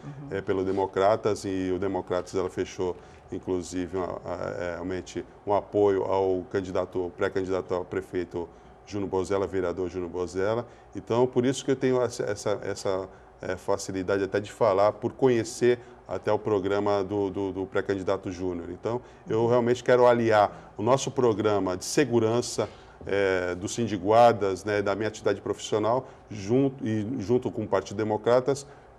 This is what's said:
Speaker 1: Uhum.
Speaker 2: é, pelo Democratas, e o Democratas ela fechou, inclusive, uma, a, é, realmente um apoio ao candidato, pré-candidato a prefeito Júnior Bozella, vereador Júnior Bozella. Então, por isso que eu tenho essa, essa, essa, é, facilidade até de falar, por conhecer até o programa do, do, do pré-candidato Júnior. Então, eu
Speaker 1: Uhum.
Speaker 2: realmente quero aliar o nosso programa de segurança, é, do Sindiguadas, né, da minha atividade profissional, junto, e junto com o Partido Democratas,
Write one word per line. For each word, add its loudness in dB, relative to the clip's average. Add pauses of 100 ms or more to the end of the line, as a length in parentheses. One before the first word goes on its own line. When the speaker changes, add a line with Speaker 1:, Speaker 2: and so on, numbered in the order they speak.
Speaker 1:
Uhum. -10
Speaker 2:
é, -6
pelo 0
Democratas, 0
e -2
o -2
Democratas -4
ela -2
fechou, -4 (360)
inclusive, -6
uma, -6
a, -6
é, -4
realmente -8 (220)
um -2
apoio 4
ao 0
candidato, -2
pré-candidato -2
a -2
prefeito -6 (380)
Júnior -6
Bozella, 0
vereador -2
Júnior -6
Bozella. -2 (300)
Então, 0
por 0
isso -2
que -4
eu 2
tenho 2
essa, -4
essa, -4
essa, -4 (300)
é, -6
facilidade -2
até -2
de -10
falar, 4
por -6
conhecer 2 (280)
até -2
o 2
programa 2
do, -2
do, -4
do -4
pré-candidato -2
Júnior. -6
Então, -4 (300)
eu 0
Speaker 1:
Uhum. 2
Speaker 2:
realmente 2
quero 8
aliar 4
o -8
nosso 2
programa 2
de -10
segurança, 2 (380)
é, 2
do -6
Sindiguadas, 4
né, 2
da 0
minha -2
atividade -2
profissional, -2 (220)
junto, 0
e -2 (120)
junto 0
com -6
o -8
Partido -2
Democratas, 0 (340)